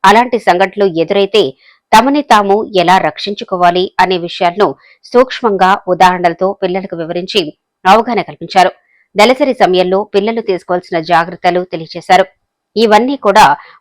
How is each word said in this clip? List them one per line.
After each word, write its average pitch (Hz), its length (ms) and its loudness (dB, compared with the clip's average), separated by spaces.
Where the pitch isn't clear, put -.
అలాంటి 226 340 4
సంఘటనలు 190 640 0
ఎదురైతే 196 400 0
తమని 277 240 0
తాము 208 540 0
ఎలా 180 220 2
రక్షించుకోవాలి 180 1000 -4
అనే 180 180 0
విషయాలను 175 560 -2
సూక్ష్మంగా 202 840 0
ఉదాహరణలతో 180 640 0
పిల్లలకు 185 340 -6
వివరించి 175 440 -6
అవగాహన 220 360 2
కల్పించారు. 170 480 -2
నెలసరి 254 380 0
సమయంలో 185 500 0
పిల్లలు 220 260 -2
తీసుకోవాల్సిన 180 600 -6
జాగ్రత్తలు 175 720 -2
తెలియజేశారు. 175 520 0
ఇవన్నీ 226 400 2
కూడా 143 400 2